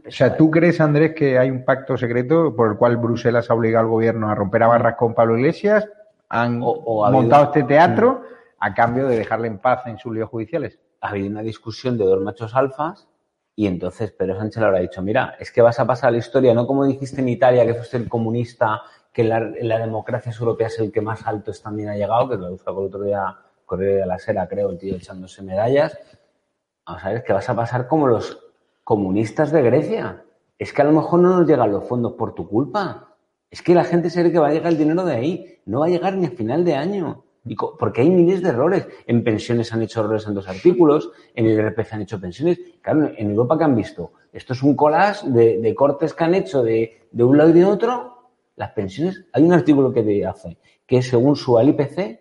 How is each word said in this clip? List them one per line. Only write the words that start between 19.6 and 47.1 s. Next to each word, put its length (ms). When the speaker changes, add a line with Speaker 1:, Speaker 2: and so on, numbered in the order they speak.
Speaker 3:
democracia 600
europea 280
es 120
el 120
que 100
más 260
alto 240
es, 100
también 280
ha 60
llegado", 340
que 80
lo 120
dijo 220
el 60
otro 160
día 320
Correo 360
de 40
la 140
Sera, 280
creo, 220
el 80
tío 180
echándose 460
medallas. 560
Vamos 180
a 60
ver, 80
es 60
que 100
vas 160
a 60
pasar 320
como 200
los 320
comunistas 680
de 100
Grecia. 600
Es 140
que 80
a 40
lo 60
mejor 300
no 160
nos 100
llegan 240
los 160
fondos 260
por 220
tu 120
culpa. 680
Es 120
que 120
la 120
gente 240
se 100
cree 120
que 80
va 100
a 40
llegar 180
el 60
dinero 280
de 80
ahí. 520
No 140
va 60
a 40
llegar 260
ni 100
a 60
final 340
de 100
año. 480
Y 100
co-, 220
porque 240
hay 80
miles 340
de 60
errores. 380
En 160
pensiones 500
han 80
hecho 200
errores 260
en 60
dos 160
artículos, 640
en 120
el 120
R 140
P 140
C 100
han 60
hecho 180
pensiones. 400
Claro, 340
en 160
Europa, 260
¿qué 60
han 120
visto? 360
Esto 200
es 80
un 140
collage 540
de, 300
de 140
cortes 400
que 120
han 100
hecho 280
de, 480